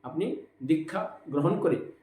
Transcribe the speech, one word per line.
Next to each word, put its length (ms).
আপনি 180
দীক্ষা 320
গ্রহণ 200
করে 140